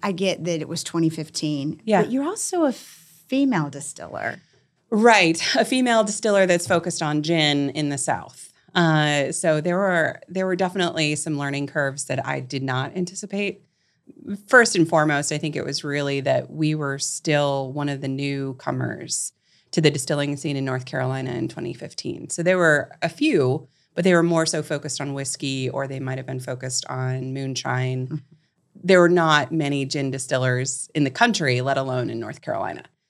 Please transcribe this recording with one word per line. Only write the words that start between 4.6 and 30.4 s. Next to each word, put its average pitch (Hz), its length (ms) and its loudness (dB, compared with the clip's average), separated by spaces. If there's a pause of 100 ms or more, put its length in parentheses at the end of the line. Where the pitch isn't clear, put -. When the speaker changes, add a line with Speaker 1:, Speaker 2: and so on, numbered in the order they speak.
Speaker 2:
Right. 208 540 6 (140)
A 220 80 4
female 240 400 2
distiller 202 400 2
that's 175 220 2
focused 170 340 0
on 151 200 0
gin 147 500 2
in 147 180 -2
the 143 80 -4
South. - 480 -6 (300)
Uh, 151 560 4
so 156 280 0
there 175 160 0
were, 180 520 0
there 185 180 -4
were 185 100 0
definitely 175 600 0
some 151 240 -4
learning 143 260 -4
curves 139 400 -4
that 135 220 -4
I 139 140 -4
did 131 200 -6
not 135 340 -4
anticipate. 190 680 -6 (840)
First 233 300 6
and 165 120 4
foremost, 151 440 2
I 151 80 -2
think 147 160 -4
it - 100 -4
was 143 180 -6
really 143 380 -2
that 131 300 0
we 156 240 0
were 143 240 -4
still 143 720 -2
one 143 180 -4
of 139 120 -6
the 143 60 -6
newcomers 135 1300 -6 (380)
to 175 100 2
the 156 80 6
distilling 143 480 -2
scene 143 180 -4
in 135 80 -4
North 127 220 -4
Carolina 131 460 -4
in 127 160 -4
twenty - 260 -10
fifteen. - 560 -10
So - 140 -6
there 185 140 4
were 156 340 4 (100)
a 165 80 0
few, 160 580 2 (280)
but 175 80 -2
they 185 100 6
were 170 80 8
more 165 240 4
so 160 160 -2
focused 147 400 -6
on 139 140 -4
whiskey, 135 520 -4
or 139 200 -4
they 135 120 -8
might 131 200 -6
have 131 80 -12
been 131 120 -8
focused 127 460 -6
on 131 480 -4
moonshine. 127 720 -2
Speaker 1:
Mm-hmm. 127 100 -6 (680)
Speaker 2:
There 180 160 8
were 175 100 8
not 160 420 4
many 143 340 0
gin 135 260 -2
distillers 127 800 -2